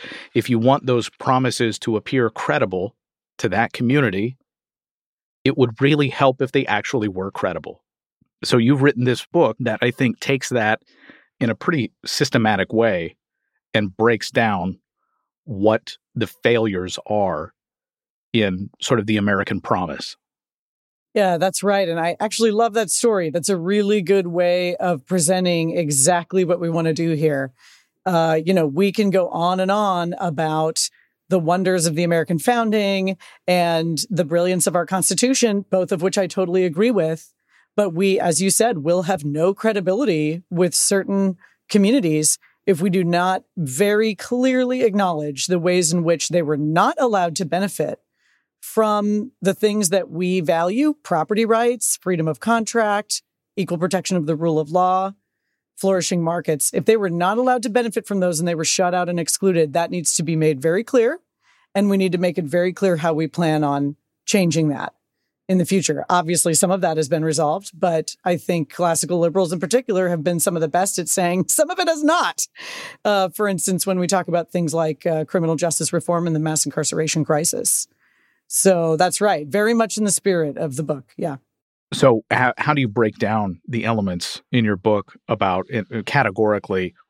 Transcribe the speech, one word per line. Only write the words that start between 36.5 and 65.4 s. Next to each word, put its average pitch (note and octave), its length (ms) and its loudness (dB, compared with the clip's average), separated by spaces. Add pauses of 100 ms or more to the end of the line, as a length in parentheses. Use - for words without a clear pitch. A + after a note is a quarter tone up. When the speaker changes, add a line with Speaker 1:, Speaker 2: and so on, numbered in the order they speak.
Speaker 2:
agree F3+ 240 0
with. D#3+ 420 -2 (440)
But G#3 160 2
we, F#3+ 280 0
as F3 220 0
you F#3+ 80 2
said, A3 300 2
will E3+ 240 0
have E3+ 200 -2
no D#3 300 0
credibility F#3+ 960 0
with F3 240 0
certain G3 640 0 (320)
communities F#3+ 720 2 (260)
if D#3+ 160 2
we G3 80 2
do F#3 140 2
not F3 400 0 (120)
very G3+ 600 0
clearly B3+ 640 0
acknowledge F3 640 0
the F3+ 140 0
ways F3 340 0
in F3 100 0
which E3 260 0
they F3 120 0
were D3 160 -2
not E3 400 2
allowed G3 380 0
to F#3+ 100 -4
benefit E3+ 540 -4 (640)
from G#3 680 0 (120)
the F#3 120 0
things G#3 360 0
that F3+ 200 0
we F3+ 300 -2
value, F3+ 540 0 (100)
property F3+ 400 0
rights, A3+ 580 0
freedom E3 280 -2
of D#3 100 -4
contract, G#3+ 800 0 (360)
equal F3 200 -2
protection F3+ 380 -2
of E3 100 0
the D#3 120 -2
rule D#3+ 200 0
of D3+ 140 -2
law, F#3 420 2 (640)
flourishing F#3 480 0
markets. E3 500 -2
If C#3+ 120 -2
they A3 100 6
were G3+ 140 0
not F3 280 0
allowed B3+ 260 2
to B3 60 -4
benefit A#3 380 -2
from G3+ 140 -2
those F3+ 180 0
and F3 80 -2
they F3 80 0
were D#3+ 80 -4
shut F3 300 0
out F3+ 160 -2
and F3 100 -2
excluded, E3+ 540 0
that E3+ 180 0
needs F3 240 -4
to F3+ 80 -2
be D#3+ 140 -2
made D#3 240 2
very E3 200 0
clear. B3 380 2 (560)
And G3+ 140 2
we G3 80 2
need F#3+ 160 2
to F#3 40 -2
make F3 200 0
it F3+ 80 -4
very F3 260 0
clear F#3+ 240 0
how E3 180 0
we D#3+ 140 -2
plan D#3 380 0
on C#3+ 320 -2 (280)
changing E3 440 2
that - 240 -6 (560)